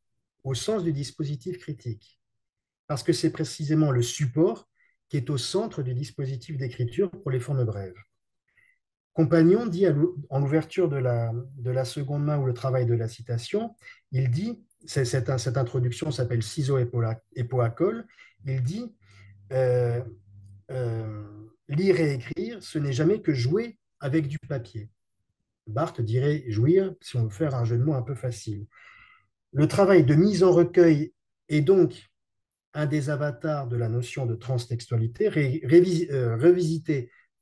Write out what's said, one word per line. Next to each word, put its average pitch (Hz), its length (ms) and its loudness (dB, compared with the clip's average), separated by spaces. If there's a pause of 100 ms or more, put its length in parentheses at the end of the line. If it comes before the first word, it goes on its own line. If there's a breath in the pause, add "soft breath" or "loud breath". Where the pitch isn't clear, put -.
(440)
au 135 100 -4
sens 208 300 -2
du 165 80 -2
dispositif 143 680 -6
critique, - 600 -12 (680)
parce 147 160 -6
que 165 100 2
c'est 156 180 0
précisément 156 600 0
le 123 100 4
support 151 680 0 (420)
qui 147 80 -2
est 127 120 -4
au 143 80 -2
centre 196 460 -4
du 127 100 -4
dispositif 135 640 -6
d'écriture 131 540 -2
pour - 200 -8
les 127 80 0
formes 131 260 -2
brèves. 98 320 -6 (1160)
Compagnon 170 540 6
dit 185 180 0
à 165 60 6
l'ou-, 151 240 2 (140)
en 135 100 -2
l'ouverture 156 480 0
de 143 80 -2
la, 117 380 -2 (240)
de 123 120 -6
la 127 140 -2
seconde 143 400 -4
main 147 160 0
ou 135 60 0
le 127 80 0
travail 127 320 -2
de 120 80 2
la 113 160 -2
citation, 202 680 -6 (380 loud breath)
il 131 180 0
dit, 214 320 -4 (220)
c'est, 135 200 0
cette, 131 320 -2
cette 120 200 -4
introduction 127 540 -2
s'appelle 120 300 -2
Ciseaux 135 360 -2
et 123 80 2
pola-, 117 360 -2 (140)
et 127 80 -4
peau 123 160 -2
à 117 100 2
colle, 214 380 -2 (380 soft breath)
il 131 180 -2
dit, 220 320 -6 (560 soft breath)
euh, 123 500 2 (680)
euh, « 113 520 -6 (440)
Lire 175 320 2
et 147 140 2
écrire, 202 500 -8
ce - 160 -6
n'est 139 140 -2
jamais 170 280 2
que 156 120 0
jouer 165 440 -2 (220)
avec 147 280 -2
du 147 120 -8
papier. » 113 500 -10 (800)
Barthes 127 340 -4
dirait 131 460 0
jouir, 156 540 4
si - 160 -8
on 113 80 0
veut 107 40 -4
faire 139 240 -2
un 120 120 -2
jeu 117 120 0
de 123 60 2
mots 151 100 2
un 127 80 -2
peu 135 140 -8
facile. 107 500 -8 (840 soft breath)
Le 147 160 2
travail 185 380 6
de 147 100 4
mise 185 280 4
en 180 100 8
recueil 170 600 4 (360)
est 151 120 2
donc 180 480 2 (640)
un 151 120 -2
des 143 240 0
avatars 147 580 -4
de 120 80 -4
la 117 140 -2
notion 123 360 -4
de 113 100 -2
transtextualité, 120 920 -2
ré-, 147 360 0
révisi-, 170 480 6
euh, 120 260 0
revisité 160 760 2 (300 soft breath)